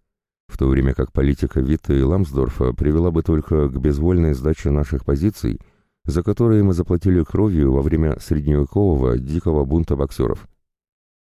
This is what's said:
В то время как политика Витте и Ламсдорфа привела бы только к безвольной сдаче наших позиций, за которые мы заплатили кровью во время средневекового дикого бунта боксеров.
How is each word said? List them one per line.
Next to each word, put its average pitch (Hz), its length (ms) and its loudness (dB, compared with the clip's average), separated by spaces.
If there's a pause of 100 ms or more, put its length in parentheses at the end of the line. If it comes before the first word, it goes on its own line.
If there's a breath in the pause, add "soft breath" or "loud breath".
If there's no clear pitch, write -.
(480)
В - 100 -16
то 67 100 0
время 67 260 2
как 65 180 -4
политика 69 480 0
Витте 69 400 0
и 65 40 2
Ламсдорфа 67 680 0
привела 78 380 0
бы 82 100 0
только 76 460 0
к 65 100 -6
безвольной 76 560 2
сдаче 73 380 -2
наших 73 340 -2
позиций, 71 540 -2 (460 soft breath)
за 82 180 -2
которые 110 400 2
мы 98 100 4
заплатили 87 500 0
кровью 80 500 2
во 69 80 2
время 78 380 0
средневекового 73 1000 0
дикого 76 460 -2
бунта 80 300 0
боксеров. 67 520 -4 (800)